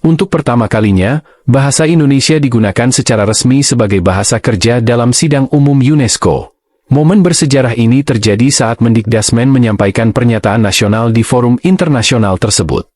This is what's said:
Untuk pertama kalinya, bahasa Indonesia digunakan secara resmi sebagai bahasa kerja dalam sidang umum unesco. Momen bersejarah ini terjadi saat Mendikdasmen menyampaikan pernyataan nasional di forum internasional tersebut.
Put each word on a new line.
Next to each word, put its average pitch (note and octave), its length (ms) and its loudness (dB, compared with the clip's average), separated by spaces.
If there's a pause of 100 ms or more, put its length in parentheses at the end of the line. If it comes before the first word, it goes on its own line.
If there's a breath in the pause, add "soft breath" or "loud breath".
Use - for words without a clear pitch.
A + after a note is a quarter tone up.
Untuk E3 240 0
pertama A#2+ 400 -2
kalinya, G#2+ 560 0 (240 soft breath)
bahasa C3+ 400 0
Indonesia D3 480 2
digunakan A#2+ 560 0
secara A2+ 320 0
resmi B2+ 400 0
sebagai G2+ 400 0
bahasa G2 400 -2
kerja A#2 400 0
dalam A#2+ 320 0
sidang D3 400 0
umum C#3+ 240 2
unesco. B2 720 0 (400)
Momen D#3+ 320 2
bersejarah C3+ 560 0
ini A#2+ 240 2
terjadi A2+ 480 0
saat A#2 320 -2
Mendikdasmen A2+ 640 0
menyampaikan A2+ 640 0
pernyataan A2 560 0
nasional A2 480 0
di A2+ 80 2
forum B2 400 0
internasional C3 720 0
tersebut. - 600 -4